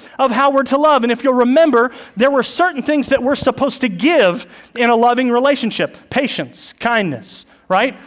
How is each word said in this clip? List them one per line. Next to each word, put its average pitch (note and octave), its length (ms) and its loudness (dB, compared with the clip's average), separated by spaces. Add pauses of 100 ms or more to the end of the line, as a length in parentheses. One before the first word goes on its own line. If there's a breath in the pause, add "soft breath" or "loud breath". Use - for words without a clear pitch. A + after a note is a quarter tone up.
(200 loud breath)
of C4 100 2
how C4+ 220 0
we're C4+ 140 2
to C4 120 -2
love. D4 240 2
And A#3+ 100 0
if A#3 120 -6
you'll C4+ 100 2
remember, B3 580 2 (240 loud breath)
there A#3+ 140 2
were C#4 140 0
certain E4 400 -2
things D4 260 0
that C4+ 140 0
we're A#3+ 100 0
supposed - 480 -2
to B3+ 80 0
give G#3 560 0 (300 loud breath)
in A#3+ 160 0
a A#3+ 40 2
loving A#3+ 360 2
relationship. A#3+ 800 -2
Patience, - 600 -6
kindness, G3 760 -4 (200 soft breath)
right? G#3 400 0